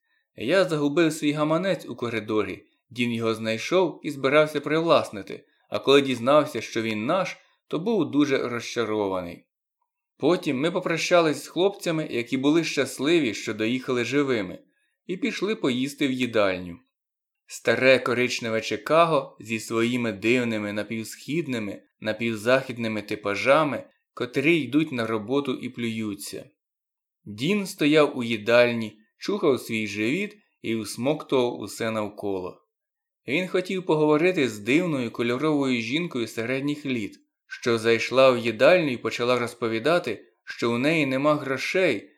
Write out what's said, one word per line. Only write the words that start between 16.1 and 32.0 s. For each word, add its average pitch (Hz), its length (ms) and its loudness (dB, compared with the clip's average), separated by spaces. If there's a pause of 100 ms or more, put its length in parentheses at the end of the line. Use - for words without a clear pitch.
їдальню. 101 680 -2 (680)
Старе 123 540 4
коричневе 120 600 -2
Чикаго 156 800 0
зі 110 200 -4
своїми 117 520 0
дивними 110 640 0
напівсхідними, 113 1080 -6 (180)
напівзахідними 113 1000 -2
типажами, 110 840 0 (300)
котрі 143 440 0
йдуть 147 340 0
на 117 160 -2
роботу 123 460 -2
і - 160 -8
плюються. 110 800 -6 (760)
Дін 156 400 -2
стояв 147 520 4
у 123 60 -4
їдальні, 117 760 2 (180)
чухав 180 420 0
свій 110 280 -4
живіт 127 500 -2 (240)
і 113 140 -4
усмоктував 123 840 -2
усе 110 320 -6
навколо. 101 720 -6 (640)